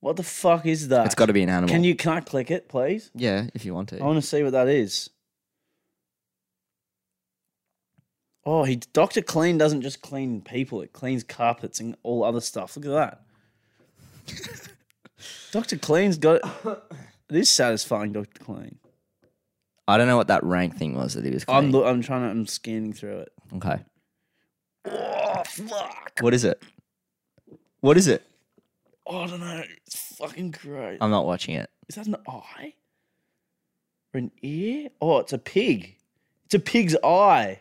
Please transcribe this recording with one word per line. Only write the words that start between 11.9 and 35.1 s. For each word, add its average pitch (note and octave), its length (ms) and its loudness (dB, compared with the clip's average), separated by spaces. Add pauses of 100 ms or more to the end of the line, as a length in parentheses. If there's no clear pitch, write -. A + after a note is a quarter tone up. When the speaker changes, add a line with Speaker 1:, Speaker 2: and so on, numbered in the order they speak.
Speaker 1:
all A#2+ 200 -2
other A#2 180 0
stuff. - 360 -10
Look D3 100 -12
at C#3+ 60 -6
that. C#3+ 300 -2 (1040)
Speaker 2:
<laughs> - 400 -16 (840)
Speaker 1:
Doctor G#3 260 -4
Clean's E3+ 420 2
got D#3 180 6
it. - 60 2 (880)
It D3+ 80 -2
is D3+ 140 4
satisfying, G#2+ 640 0
Doctor G#2 320 -10
Clean. - 340 -14 (1080)
Speaker 2:
I G#2 100 6
don't A#2+ 80 6
know B2 100 6
what A2+ 120 2
that - 160 4
rank F2+ 320 0
thing D2+ 180 -4
was B1+ 200 -4
that A1+ 100 -8
he C2+ 80 -2
was - 160 -4
Speaker 1:
I'm C#3 220 4
Speaker 2:
cleaning. - 20 2
Speaker 1:
loo-, C3+ 140 4
I'm B2 160 0
trying B2+ 200 -4
to, A#2+ 60 -4
I'm G#2+ 180 -4
scanning A2 460 -8
through G2+ 280 -12
it. - 120 -16 (240)
Speaker 2:
Okay. F2 220 -4 (1040)
Speaker 1:
Oh, - 600 -4
fuck. - 760 -12
Speaker 2:
What A#2+ 140 4
is A#2+ 100 2
it? - 180 0 (1160)
What D3 160 8
is F#3 100 6
it? A#2+ 180 2 (840)
Speaker 1:
Oh, F3+ 160 -8
I F3 40 -8
don't F3 140 -10
know. E3+ 220 -10 (240)
It's - 320 -14
fucking D3+ 340 -10
great. C3+ 480 -12
Speaker 2:
I'm G#2+ 100 0
not G2 160 2
watching F2 300 -4
it. G#1+ 120 -8 (200)
Speaker 1:
Is - 80 -16
that G#3+ 100 -10
an G#3 100 -4 (120)
eye? - 460 -18 (1400)
Or C3+ 40 -2
an B2 120 -6 (120)
ear? G#3+ 460 -6 (120)
Oh, D#3 180 4